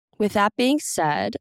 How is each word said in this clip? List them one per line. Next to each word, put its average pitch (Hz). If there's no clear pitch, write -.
With 208
that 208
being 269
said, 151